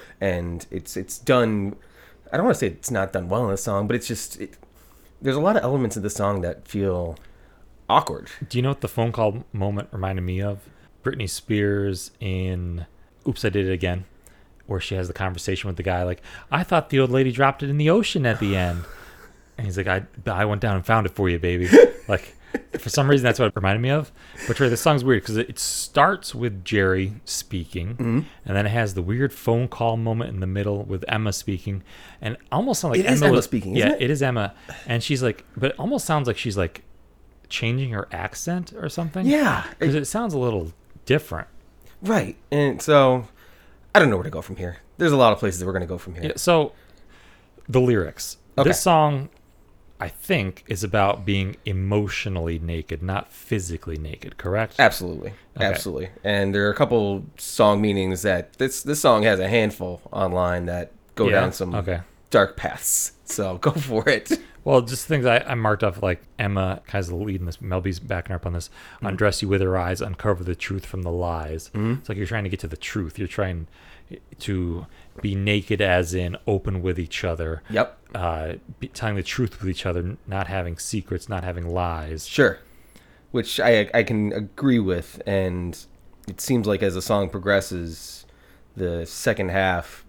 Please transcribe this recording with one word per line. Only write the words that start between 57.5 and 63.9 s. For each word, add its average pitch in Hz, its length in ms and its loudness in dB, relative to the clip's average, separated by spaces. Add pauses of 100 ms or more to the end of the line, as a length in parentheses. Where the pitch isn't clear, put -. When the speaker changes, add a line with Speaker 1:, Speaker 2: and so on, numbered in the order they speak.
Speaker 1:
meanings 95 420 2
that 92 320 -2
this, 131 280 -2
this 147 180 -4
song 113 220 6
has 104 180 4
a 92 80 0
handful 101 540 0 (100)
online 90 540 0
that 87 260 -6 (220)
go 110 140 2
Speaker 2:
Yeah? 101 120 6
Speaker 1:
down 92 120 0
some 90 220 -4
Speaker 2:
Okay. 90 260 -2 (300)
Speaker 1:
dark 98 280 6
paths. - 540 -2 (120)
So 95 340 -4
<laughs> - 40 -6
go 147 80 4
for 131 380 -2